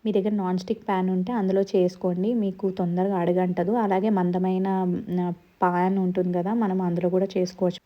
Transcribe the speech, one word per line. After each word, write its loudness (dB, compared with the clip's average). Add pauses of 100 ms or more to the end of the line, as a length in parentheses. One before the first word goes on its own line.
మీ -2
దగ్గర 2
నాన్ 0
స్టిక్ -6
ప్యాన్ 0
ఉంటే 0
అందులో 0
చేసుకోండి, 0
మీకు -2
తొందరగా 0
అడుగంటదు. 0
అలాగే 2
మందమైన, 2 (500)
ఆ, 0 (320)
పాన్ 2
ఉంటుంది 0
కదా, 0
మనం 0
అందులో 0
కూడా 2
చేసుకోవచ్చు. -2